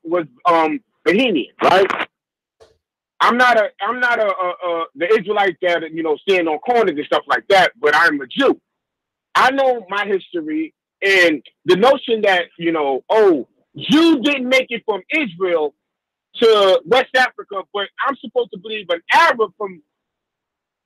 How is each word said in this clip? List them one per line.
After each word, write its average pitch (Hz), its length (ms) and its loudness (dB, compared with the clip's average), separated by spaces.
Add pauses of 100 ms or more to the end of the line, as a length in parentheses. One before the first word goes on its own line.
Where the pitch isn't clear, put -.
was, 170 240 -4 (180)
um, 160 360 2 (220)
Bohemian, 202 600 -2
right? 190 240 4 (1300)
I'm 226 180 0
not 247 180 4
a, 208 140 0 (100)
I'm 233 200 -6
not 240 180 0
a, 214 80 0
a, 185 220 -4
a, 175 360 -6 (120)
the 165 100 -4 (120)
Israelite 196 440 -2
that, 170 300 -2
you 160 100 -8
know, 156 140 -2
stand 180 300 -2
on 151 120 -2
corners 220 380 0
and 143 100 -6
stuff 151 200 -2
like 127 220 -4
that, 185 320 4
but 147 160 2
I'm 156 240 2
a 131 60 -12
Jew. - 340 0 (760)
I 233 180 2
know 254 360 0
my 202 160 -6
history, 160 680 -6 (260)
and 175 420 2 (220)
the 180 120 2
notion 240 460 2
that, 185 240 0 (120)
you 170 140 -4
know, 139 360 -2
oh, 190 400 2 (280)
Jews 320 460 2
didn't 254 260 -4
make 262 220 0
it 233 140 -10
from 196 260 -6
Israel 175 640 -4 (600)
to 202 500 4
West 254 320 0
Africa, 202 460 -4 (100)
but 202 160 -6 (180)
I'm 269 100 -6
supposed 240 360 -6
to 202 60 -14
believe 214 320 -12
an 170 100 -4 (120)
Arab 254 440 2
from 185 260 -12 (1040)